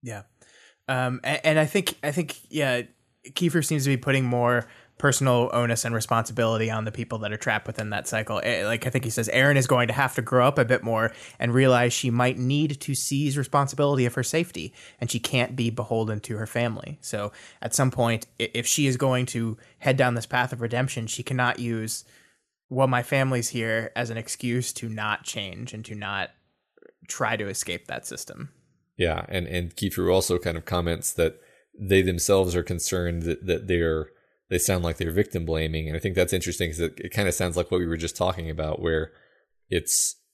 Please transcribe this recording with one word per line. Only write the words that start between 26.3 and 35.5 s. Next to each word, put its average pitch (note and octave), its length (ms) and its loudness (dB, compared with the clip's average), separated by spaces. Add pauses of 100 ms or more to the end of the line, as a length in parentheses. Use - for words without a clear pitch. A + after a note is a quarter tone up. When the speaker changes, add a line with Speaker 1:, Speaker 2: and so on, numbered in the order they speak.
Speaker 1:
try A2+ 300 -2
to G#2 120 -4
escape - 400 -6
that - 180 -10
system. - 440 -12 (460)
Speaker 2:
Yeah, E2+ 320 0
and, F2+ 180 -4
and F2 300 -4
Kiefer F2+ 340 0
also F2+ 280 4
kind E2+ 180 -2
of D#2+ 80 -8
comments E2+ 480 -2
that E2 260 2 (400)
they F#2+ 220 6
themselves F#2 560 2
are F2 60 2
concerned F2 600 -2
that, E2+ 220 -2
that E2+ 220 -2
they're, E2 400 2 (400)
they F#2 80 0
sound F2+ 280 2
like E2 120 -2
they're E2+ 140 -2
victim F2+ 340 0
blaming. D#2+ 420 -2